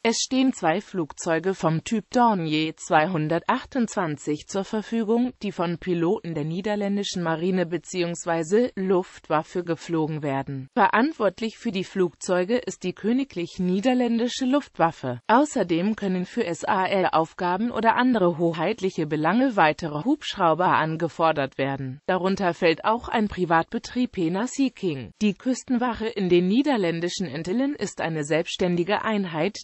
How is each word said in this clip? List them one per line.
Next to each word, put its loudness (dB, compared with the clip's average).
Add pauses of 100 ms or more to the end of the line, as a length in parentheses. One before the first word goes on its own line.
Es 2
stehen 2
zwei 0
Flugzeuge -2
vom 0
Typ -4
Dornier 2
zweihundertachtundzwanzig 0
zur -4
Verfügung, -2 (100)
die -4
von -2
Piloten -2
der -4
niederländischen -2
Marine 0
beziehungsweise -2
Luftwaffe -2
geflogen -4
werden. -4
Verantwortlich 2
für -6
die -2
Flugzeuge 0
ist -8
die -2
Königlich -2
Niederländische 0
Luftwaffe. 0
Außerdem 2
können -2
für -2
S -6
A 2
L-Aufgaben 0
oder 2
andere 4
hoheitliche 0
Belange 2
weitere 2
Hubschrauber 2
angefordert 0
werden. -4
Darunter 0
fällt 2
auch 0
ein 0
Privatbetrieb -2
Pena -2
Sea 0
King. -6 (100)
Die 2
Küstenwache -2
in -2
den 6
niederländischen 0
Antillen -4
ist -6
eine -4
selbstständige 0
Einheit, -2